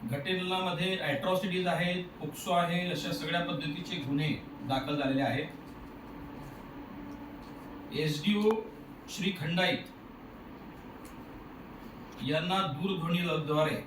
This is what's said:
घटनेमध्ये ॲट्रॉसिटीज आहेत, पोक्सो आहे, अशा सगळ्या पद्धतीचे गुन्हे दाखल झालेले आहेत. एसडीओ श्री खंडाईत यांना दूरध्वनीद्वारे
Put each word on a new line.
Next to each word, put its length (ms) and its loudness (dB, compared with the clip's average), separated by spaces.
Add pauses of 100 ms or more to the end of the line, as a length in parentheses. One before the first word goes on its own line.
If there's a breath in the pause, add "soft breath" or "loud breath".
घटनेमध्ये 960 2
ॲट्रॉसिटीज 640 2
आहेत, 380 2
पोक्सो 480 -4
आहे, 380 4
अशा 220 0
सगळ्या 280 0
पद्धतीचे 560 -2
गुन्हे 320 2 (220)
दाखल 460 0
झालेले 260 4
आहेत. 260 2 (2500)
एसडीओ 580 4 (580)
श्री 320 0
खंडाईत 380 4 (2500)
यांना 420 4
दूरध्वनीद्वारे 1080 2 (100)